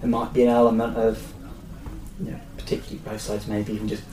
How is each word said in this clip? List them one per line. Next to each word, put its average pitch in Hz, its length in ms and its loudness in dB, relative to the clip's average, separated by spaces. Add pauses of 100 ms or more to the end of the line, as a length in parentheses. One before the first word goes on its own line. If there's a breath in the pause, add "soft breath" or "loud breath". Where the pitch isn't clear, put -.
there 120 80 0
might 117 240 0
be 127 100 6
an 120 60 10
element 117 480 6
of, 113 360 2 (880)
you - 80 -6
know, - 100 -8 (160)
particularly - 420 -6
both 107 220 -8
sides 104 260 -4
maybe 107 260 -2
even 107 160 -4
just 104 140 -4 (100)